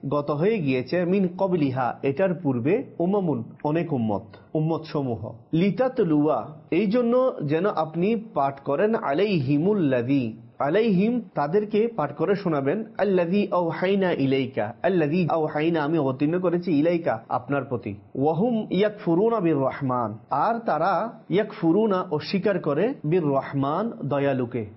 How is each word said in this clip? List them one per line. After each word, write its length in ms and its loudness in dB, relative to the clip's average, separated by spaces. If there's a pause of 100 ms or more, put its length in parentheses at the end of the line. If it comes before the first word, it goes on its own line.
(140)
গত 140 -2 (120)
হয়ে 160 2 (100)
গিয়েছে, 300 0 (160)
মিন 120 2 (140)
ক্বাবলিহা 480 0 (240)
এটার 220 0 (100)
পূর্বে, 320 0 (300)
উমামুন 340 0 (320)
অনেক 180 0 (100)
উম্মত, 260 -2 (340)
উম্মত 240 -2 (100)
সমূহ, 300 -4 (380)
লিতাতলুয়া 760 2 (400)
এই 160 2
জন্য 200 2 (360)
যেন 160 2 (180)
আপনি 240 -2 (280)
পাঠ 180 0 (140)
করেন, 220 2 (200)
আলাইহিমুল্লাযী 1120 2 (420)
আলাইহিম 480 2 (240)
তাদেরকে 420 0 (180)
পাঠ 120 -2 (100)
করে 220 2
শোনাবেন, 360 0 (260)
আল্লাযী 380 2 (180)
আওহাইনা 500 0 (140)
ইলাইকা, 420 0 (220)
আল্লাযী 320 2 (160)
আওহাইনা 500 0
আমি 160 0
অবতীর্ণ 420 0
করেছি, 260 0 (100)
ইলাইকা 340 2 (240)
আপনার 320 -2
প্রতি, 220 -4 (300)
ওয়াহুম 340 2 (220)
ইয়াকফুরুনা 680 2
বির 220 2
রহমান 440 -2 (360)
আর 80 0 (140)
তারা 240 0 (420)
ইয়াকফুরুনা 640 2 (180)
অস্বীকার 400 0 (120)
করে, 160 0 (260)
বির 140 2 (100)
রহমান 500 -2 (260)
দয়ালুকে 520 0 (140)